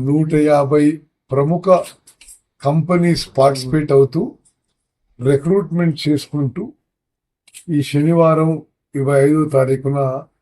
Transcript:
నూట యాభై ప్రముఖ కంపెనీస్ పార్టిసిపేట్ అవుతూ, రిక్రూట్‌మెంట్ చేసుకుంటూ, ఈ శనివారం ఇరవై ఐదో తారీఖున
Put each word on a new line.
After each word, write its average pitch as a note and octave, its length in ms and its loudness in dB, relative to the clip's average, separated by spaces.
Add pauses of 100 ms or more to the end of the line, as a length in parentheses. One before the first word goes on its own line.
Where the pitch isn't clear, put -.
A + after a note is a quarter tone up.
నూట D#3 240 0 (220)
యాభై D3 320 2 (480)
ప్రముఖ E3 340 -2 (960)
కంపెనీస్ E3 580 0 (140)
పార్టిసిపేట్ C3+ 580 0
అవుతూ, C3+ 260 2 (1040)
రిక్రూట్‌మెంట్ E3 760 0
చేసుకుంటూ, D3 600 -4 (1120)
ఈ D3 40 0 (100)
శనివారం D#3+ 640 2 (460)
ఇరవై C#3 200 0 (100)
ఐదో D#3 140 2 (140)
తారీఖున C3+ 440 -2 (420)